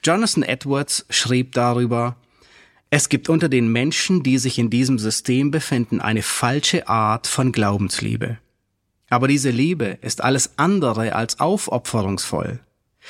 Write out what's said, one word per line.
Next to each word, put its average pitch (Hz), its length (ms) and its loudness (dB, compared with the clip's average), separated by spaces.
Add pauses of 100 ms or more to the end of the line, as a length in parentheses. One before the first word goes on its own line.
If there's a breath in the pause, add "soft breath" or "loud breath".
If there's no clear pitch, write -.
Jonathan 180 400 2
Edwards 139 640 -2
schrieb 127 440 0
darüber: 120 640 0 (760 soft breath)
„Es 147 180 2
gibt 143 220 0
unter 160 180 2
den 120 240 2
Menschen, 151 500 0
die 135 140 2
sich 127 220 -2
in 117 100 2
diesem 127 300 2
System 127 520 0
befinden, 123 520 -2
eine 110 200 0
falsche - 640 0
Art 110 380 0
von 131 260 0
Glaubensliebe. 107 880 -2 (720)
Aber 123 180 2
diese 139 220 2
Liebe 123 500 -2
ist - 220 -8
alles - 360 0
andere 135 560 0
als - 260 -4
aufopferungsvoll. 120 1200 -4 (500 loud breath)